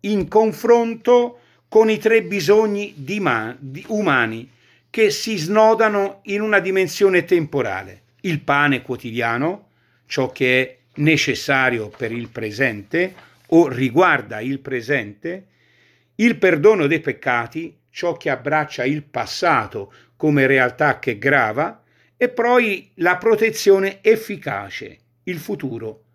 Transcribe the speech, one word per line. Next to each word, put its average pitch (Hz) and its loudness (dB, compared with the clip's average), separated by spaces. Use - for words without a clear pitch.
in 196 -2
confronto 233 2
con 220 6
i 214 2
tre 220 2
bisogni 202 0
di 151 -8
ma-, 120 -2
di, 139 -16
umani 131 0
che 220 2
si 220 -6
snodano 208 2
in 202 -4
una 214 2
dimensione 185 0
temporale, 113 -2
il 165 -4
pane 143 2
quotidiano, 120 -6
ciò 131 -4
che 127 2
è - -8
necessario 131 0
per 113 -8
il 117 -10
presente 113 -4
o 165 6
riguarda 127 0
il 135 -6
presente, 131 -8
il 220 2
perdono 175 4
dei 151 0
peccati, 131 -4
ciò 175 -4
che - -6
abbraccia 143 -4
il 147 -2
passato 117 -4
come 147 2
realtà 131 2
che 113 -4
grava, 135 -2
e 247 0
poi 240 0
la 180 0
protezione 196 2
efficace, 139 -4
il 175 -8
futuro. 117 -10